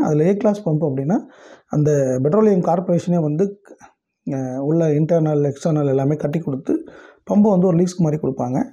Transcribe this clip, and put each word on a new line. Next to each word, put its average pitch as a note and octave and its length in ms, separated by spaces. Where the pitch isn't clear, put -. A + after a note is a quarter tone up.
அதுல D#3 240
A G3+ 120
class G#3 320
பம்பு D#3 140
அப்படின்னா, C#3 340
அந்த C#3+ 560
petroleum G3 420
கார்ப்பரேஷனே F3 560
வந்து, D3+ 240
அஹ், C3 320
உள்ள D#3+ 300
internal, D3+ 560
external D3 440
எல்லாமே C3+ 280
கட்டி D3 220
கொடுத்து D3 360
பம்பை G#3 200
வந்து F#3 160
ஒரு F3 100
லீஸ்க்கு F3+ 220
மாதிரி D#3 220
கொடுப்பாங்க. B2+ 420